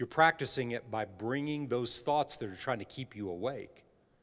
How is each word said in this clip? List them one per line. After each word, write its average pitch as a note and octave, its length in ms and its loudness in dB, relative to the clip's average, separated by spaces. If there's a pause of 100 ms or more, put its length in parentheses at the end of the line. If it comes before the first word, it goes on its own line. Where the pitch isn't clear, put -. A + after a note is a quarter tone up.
You're B2 80 -2
practicing C#3 640 4
it A#2 180 -6
by G#2+ 140 -2
bringing C3+ 640 -2
those A#2+ 320 0
thoughts D3 380 2
that A2+ 120 -6
are F#2 60 -10
trying A#2+ 240 -2
to - 40 -8
keep - 300 -10
you G#2 160 -4
awake G#2 540 -6 (380)